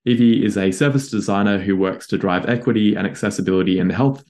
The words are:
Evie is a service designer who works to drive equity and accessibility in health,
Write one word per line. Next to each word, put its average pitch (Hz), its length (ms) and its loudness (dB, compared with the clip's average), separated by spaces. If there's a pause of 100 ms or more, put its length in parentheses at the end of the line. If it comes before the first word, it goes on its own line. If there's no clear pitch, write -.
Evie 117 360 4
is 104 140 0
a 95 160 0
service 139 380 0
designer 101 480 0
who 95 180 0
works 95 300 -2
to 101 100 -4
drive 90 320 -2
equity 107 460 0
and 95 120 -4
accessibility 92 720 -2
in 92 120 0
health, 135 400 -2